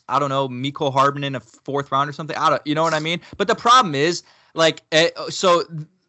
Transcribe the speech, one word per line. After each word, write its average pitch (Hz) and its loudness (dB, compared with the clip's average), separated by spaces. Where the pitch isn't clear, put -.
I 127 0
don't 143 0
know, 135 -2
Mecole 131 -6
Hardman 139 2
in 135 -6
a 120 -10
fourth - -8
round 139 0
or 143 -12
something. 156 -10
I 151 2
don't, 131 0
you 147 -2
know 160 0
what 160 0
I 156 0
mean? 165 -4
But 196 -2
the 226 0
problem 233 4
is, 165 0
like, 160 0
eh, 165 4
so 175 2